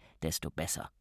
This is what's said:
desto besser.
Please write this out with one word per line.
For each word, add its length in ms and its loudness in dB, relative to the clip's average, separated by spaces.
desto 280 2
besser. 400 0